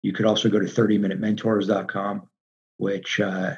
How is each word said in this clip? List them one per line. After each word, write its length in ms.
You 120
could 120
also 240
go 100
to 80
thirty 300
minute 220
mentors 480
dot 220
com, 400
which, 420
uh, 380